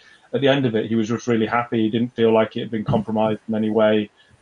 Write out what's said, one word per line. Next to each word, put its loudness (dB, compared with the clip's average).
at 0
the 2
end 2
of 0
it, 0
he -2
was 0
just -4
really 0
happy. -2
He 2
didn't -2
feel 2
like 2
it -6
had -10
been -6
compromised -2
in -4
any -2
way, 2